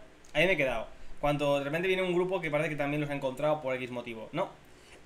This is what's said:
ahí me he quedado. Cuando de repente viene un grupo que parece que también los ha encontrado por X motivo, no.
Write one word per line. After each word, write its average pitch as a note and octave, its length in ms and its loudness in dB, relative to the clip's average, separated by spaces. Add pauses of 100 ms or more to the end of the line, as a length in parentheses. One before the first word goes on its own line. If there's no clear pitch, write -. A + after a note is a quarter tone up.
(320)
ahí D3+ 140 6
me F#3+ 60 4
he F3+ 40 4
quedado. B2 300 0 (340)
Cuando C#3+ 380 2
de C#3 60 -2
repente E3 240 0
viene F#3+ 140 2
un F3+ 120 0
grupo F3+ 260 2
que E3 100 -4
parece D3+ 180 2
que D3+ 80 -4
también D3 240 0
los D3 100 -2
ha C#3+ 40 -2
encontrado C3+ 480 0
por C3 140 -2
X B2 140 -6
motivo, A#2 420 -8
no. E3 180 -2 (560)